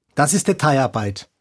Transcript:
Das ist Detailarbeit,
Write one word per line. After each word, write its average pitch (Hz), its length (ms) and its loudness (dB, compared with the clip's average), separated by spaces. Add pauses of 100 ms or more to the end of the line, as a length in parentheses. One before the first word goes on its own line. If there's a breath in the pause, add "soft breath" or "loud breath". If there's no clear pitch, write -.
(140)
Das 147 200 2
ist 190 140 0
Detailarbeit, 131 840 0 (100)